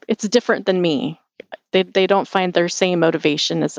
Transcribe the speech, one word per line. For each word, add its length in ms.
it's 180
different 380
than 160
me. 400
They, 100
they 240
don't 200
find 280
their 160
same 300
motivation 600
as, 160